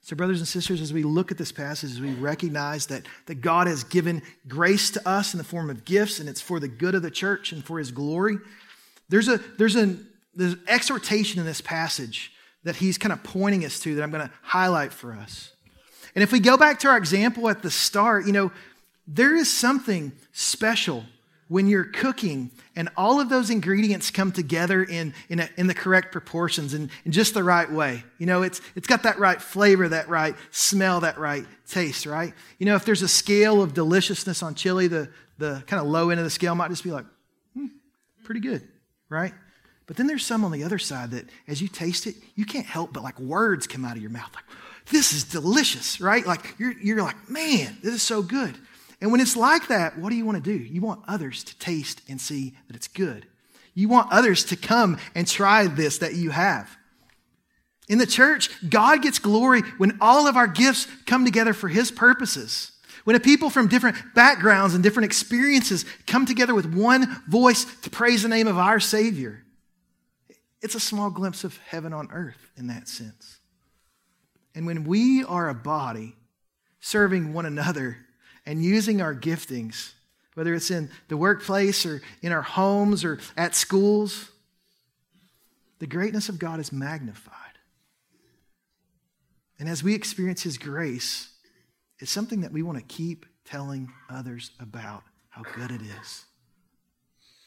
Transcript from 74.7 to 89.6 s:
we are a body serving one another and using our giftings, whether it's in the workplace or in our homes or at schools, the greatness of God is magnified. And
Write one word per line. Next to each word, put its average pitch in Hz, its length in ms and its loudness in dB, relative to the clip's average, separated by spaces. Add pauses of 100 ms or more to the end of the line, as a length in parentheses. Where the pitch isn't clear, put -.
we 247 380 2
are 175 260 -2
a 135 40 -4
body 120 600 -6 (640)
serving 185 520 0
one 165 140 -6
another 147 520 -4 (480)
and 156 180 -4
using 202 380 2
our 156 120 -2
giftings, 123 800 -8 (420)
whether 165 200 -4
it's 170 180 -4
in 160 180 -4 (200)
the 156 80 -4
workplace 196 680 0
or 151 160 -8 (200)
in 170 100 -4
our 160 100 0
homes 196 640 2
or 160 160 -4 (160)
at 170 180 -2
schools, 202 760 2 (1500)
the 165 60 -10
greatness 208 440 -4
of 175 100 -10
God 165 200 -8
is 147 120 -10
magnified. 139 640 -10 (2250)
And 147 80 -10